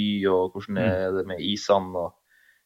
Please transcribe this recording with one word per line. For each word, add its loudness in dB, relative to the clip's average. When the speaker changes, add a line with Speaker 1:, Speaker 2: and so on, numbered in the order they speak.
Speaker 1:
og 2
hvordan -8
Speaker 2:
Mm. 2
Speaker 1:
er 0
det -2
med -6
isene, 0
og, -4